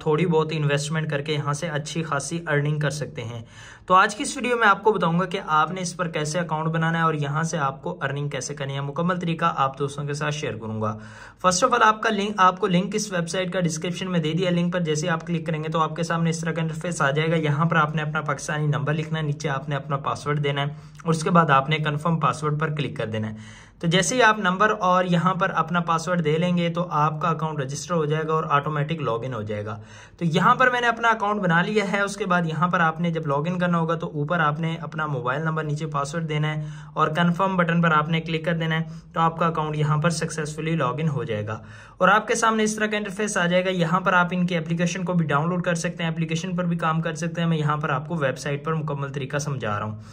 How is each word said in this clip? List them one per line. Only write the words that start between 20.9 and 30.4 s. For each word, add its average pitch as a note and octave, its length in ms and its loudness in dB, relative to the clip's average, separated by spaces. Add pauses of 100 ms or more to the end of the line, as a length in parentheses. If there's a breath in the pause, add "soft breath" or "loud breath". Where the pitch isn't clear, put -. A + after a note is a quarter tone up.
और E3 60 0
उसके D#3+ 220 2
बाद E3 200 6
आपने C#3 280 4
कन्फर्म D3+ 380 0
पासवर्ड D3 420 0
पर D#3 140 -2
क्लिक C3 220 -4
कर A#2 120 -4
देना A2 200 -4
है। - 360 -14 (160)
तो E3+ 80 0
जैसे F#3+ 260 2
ही B3+ 80 2
आप G#3+ 180 6
नंबर F#3+ 300 2
और F#3 360 4
यहाँ F3 280 2
पर F#3 180 0
अपना E3 300 0
पासवर्ड E3+ 400 0
दे D3+ 160 2
लेंगे F3 320 2
तो E3+ 120 -2
आपका D#3 460 0
अकाउंट D#3 320 -2
रजिस्टर C#3+ 340 -6
हो D#3+ 120 2
जाएगा D#3 280 0
और D#3+ 140 0
ऑटोमेटिक D3+ 520 0
लॉगिन B2 340 -2
हो G#2+ 80 -6
जाएगा। G#2+ 300 -6 (480 loud breath)
तो F3 60 -4
यहाँ G#3+ 300 6